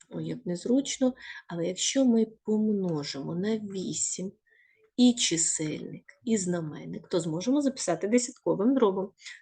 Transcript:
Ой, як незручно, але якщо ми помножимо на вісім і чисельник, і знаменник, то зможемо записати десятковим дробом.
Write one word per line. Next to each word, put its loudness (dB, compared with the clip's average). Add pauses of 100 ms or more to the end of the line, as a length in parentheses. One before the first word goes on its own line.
(120)
Ой, -8
як -8
незручно, 0 (320)
але -4
якщо 0
ми 6 (180)
помножимо 0
на -2
вісім -6 (640)
і 8
чисельник, -2 (200)
і 2
знаменник, -4
то 2
зможемо 0
записати 0
десятковим 2
дробом. 2 (320)